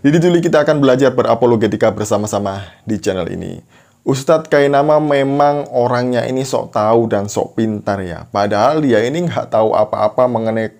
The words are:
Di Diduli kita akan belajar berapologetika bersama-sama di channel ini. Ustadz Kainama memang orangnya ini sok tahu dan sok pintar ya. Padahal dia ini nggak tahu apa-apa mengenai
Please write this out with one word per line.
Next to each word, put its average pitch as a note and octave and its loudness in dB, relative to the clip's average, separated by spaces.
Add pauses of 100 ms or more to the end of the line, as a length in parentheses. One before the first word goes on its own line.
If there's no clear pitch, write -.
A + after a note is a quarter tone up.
Di C#3+ 2
Diduli E3+ 4
kita D#3+ 2
akan D3+ 0
belajar C3 4
berapologetika A2 2
bersama-sama G2+ -4 (240)
di G#2+ -2
channel F#2 -4
ini. F2+ -10 (480)
Ustadz D#3 0
Kainama C#3+ 2
memang C#3+ 0
orangnya B2 0
ini B2+ -4
sok B2+ -4
tahu A2 2
dan G2+ -2
sok - -4
pintar G#2 -2
ya. E2+ -10
Padahal G#2 2
dia A#2 2
ini E3 -2
nggak - -6
tahu A2 2
apa-apa G#2+ 0
mengenai A2+ -2